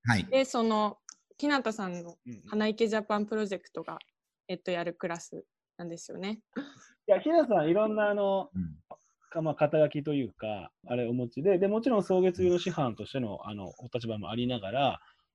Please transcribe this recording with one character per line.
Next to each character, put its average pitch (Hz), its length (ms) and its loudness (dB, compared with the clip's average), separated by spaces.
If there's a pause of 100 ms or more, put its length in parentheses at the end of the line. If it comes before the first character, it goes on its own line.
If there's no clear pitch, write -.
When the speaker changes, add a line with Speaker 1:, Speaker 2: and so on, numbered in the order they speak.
Speaker 1:
は 117 120 4
い。 - 80 -2
Speaker 2:
で、 262 200 2
そ 240 180 0
の、 214 340 2 (400)
日 285 100 -2
向 262 240 2
さ 208 160 -6
ん 175 160 -8
の 170 140 -16 (300)
花 214 200 0
い 214 80 0
け 226 120 4
ジ 214 100 0
ャ 208 60 0
パ 208 140 0
ン 208 80 0
プ 220 100 -6
ロ 214 100 0
ジ 196 100 -4
ェ 180 40 -8
ク - 120 -20
ト 165 120 -10
が、 165 100 -10
Speaker 3:
う - 20 -10
ん。 - 40 -16 (480)
Speaker 2:
え 185 80 -6
っ - 20 -16
と、 185 140 -6
や 170 120 -2
る 170 100 -4
ク 180 140 -6
ラ 170 120 -4
ス - 260 -14 (320)
な 175 80 -12
ん 170 40 -8
で 165 80 -10
す - 140 -16
よ 170 60 -10
ね。 208 220 -6 (680)
Speaker 3:
い 208 40 4
や、 190 80 8
日 294 100 0
向 320 160 6
さ 202 160 4
ん、 151 80 2
い 170 40 4
ろ 214 140 4
ん 214 80 -2
な、 208 140 2
あ 202 40 2
の、 196 420 0
Speaker 1:
う 185 40 -2
ん。 165 160 -6 (540)
Speaker 3:
か-、 160 140 -4
ま 156 80 0
あ、 - 40 -2
肩 151 220 2
書 151 120 6
き 147 140 -4
と 151 100 -2
い 139 100 0
う 104 100 -6
か、 107 380 -8 (160)
あ 120 80 -2
れ 120 120 0
お 120 60 0
持 123 140 -2
ち 131 160 -8
で、 185 160 4
で、 196 80 2
も 214 140 0
ち 269 80 0
ろ 220 100 4
ん - 20 2
草 185 200 2
月 185 220 2
の 175 140 4
師 175 140 -2
範 127 240 0
と 104 100 -10
し - 60 -16
て 135 80 -4
の、 104 280 -4
あ 107 60 -8
の、 98 160 -10 (100)
お 123 140 -16
立 113 140 -4
場 110 100 -4
も 95 120 -8
あ 113 60 -6
り 123 120 0
な 123 120 -2
が 98 120 -6
ら、 127 300 0 (340)